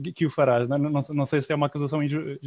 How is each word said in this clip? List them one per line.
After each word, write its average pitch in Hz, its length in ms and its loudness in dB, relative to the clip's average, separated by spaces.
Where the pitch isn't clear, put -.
que, 165 120 -8
que 165 140 0
o 135 40 -2
farás. 120 380 4
Não, 139 80 0
não, 143 320 0
não 143 180 0
sei 147 140 0
se 147 120 -4
é 147 40 0
uma 147 100 2
acusação 143 360 -2
inju-, 143 440 -4